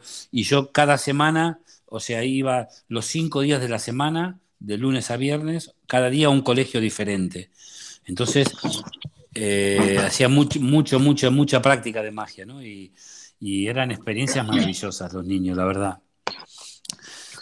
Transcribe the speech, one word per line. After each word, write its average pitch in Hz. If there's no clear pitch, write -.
y 117
yo 139
cada 143
semana, 160
o 110
sea, 117
iba 131
los 113
cinco 160
días 143
de 127
la 117
semana, 160
de 104
lunes 131
a 120
viernes, 151
cada 127
día 147
a -
un 139
colegio 127
diferente. 98
Entonces, 120
eh, 101
hacía 123
mucho, 143
mucho, 135
mucha, 143
mucha 135
práctica 117
de 107
magia, 104
¿no? 135
Y, 98
y 98
eran 123
experiencias 117
maravillosas 95
los 92
niños, 92
la 92
verdad. 95